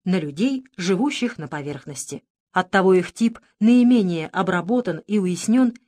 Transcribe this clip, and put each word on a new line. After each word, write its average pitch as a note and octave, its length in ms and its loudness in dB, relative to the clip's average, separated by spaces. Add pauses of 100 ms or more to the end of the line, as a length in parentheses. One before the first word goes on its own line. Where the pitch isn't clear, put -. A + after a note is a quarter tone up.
на F#3 140 0
людей, F3+ 460 -4 (120)
живущих G#3 640 -2
на D3+ 100 -10
поверхности. C#3+ 760 -12 (280)
Оттого F#3 420 2
их F3+ 180 0
тип A#3 280 -2 (200)
наименее A3 680 4
обработан F3+ 760 -2
и G#3 120 0
уяснён G#3+ 560 0 (140)